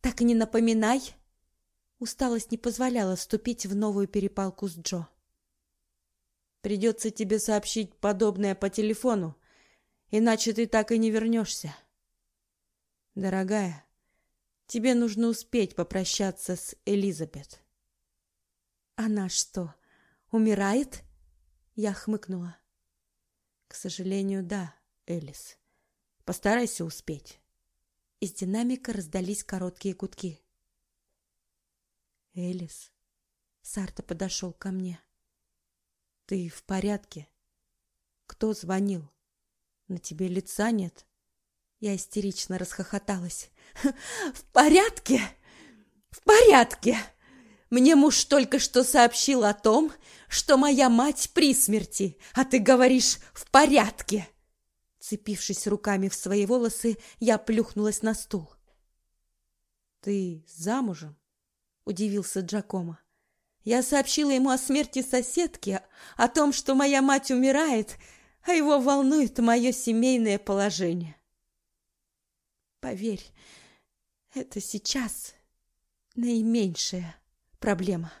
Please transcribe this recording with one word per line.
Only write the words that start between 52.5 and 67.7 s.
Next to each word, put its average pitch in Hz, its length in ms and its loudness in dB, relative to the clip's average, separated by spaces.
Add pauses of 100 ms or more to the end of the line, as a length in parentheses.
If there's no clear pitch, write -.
говоришь, 254 600 6 (140)
«в - 180 -18
порядке». 262 800 4 (720)
Вцепившись - 680 -6
руками 202 420 -2
в 190 60 -4
свои 202 320 -2
волосы, 233 500 0 (240)
я 220 180 4
плюхнулась 214 640 0
на 220 120 0
стул. 170 360 -8 (1500)
«Ты 185 480 -6
замужем?» 170 680 -6 (680)
удивился 202 540 -4
Джакомо. 185 600 -6 (640)
«Я 240 180 2
сообщила 285 480 0
ему 269 200 2
о 262 80 2
смерти 277 440 -2
соседки, 254 800 -4 (360)
о 233 120 2
том, 285 240 2
что - 220 -2
моя 277 260 4
мать 277 300 2
умирает, 262 640 2 (460)